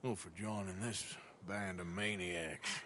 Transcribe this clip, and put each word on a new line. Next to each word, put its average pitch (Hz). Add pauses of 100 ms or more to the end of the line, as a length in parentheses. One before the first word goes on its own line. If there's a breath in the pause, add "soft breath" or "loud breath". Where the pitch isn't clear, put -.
Well, 123
for 95
joining 98
this 113 (320 loud breath)
band 190
of 90
maniacs. 151 (140)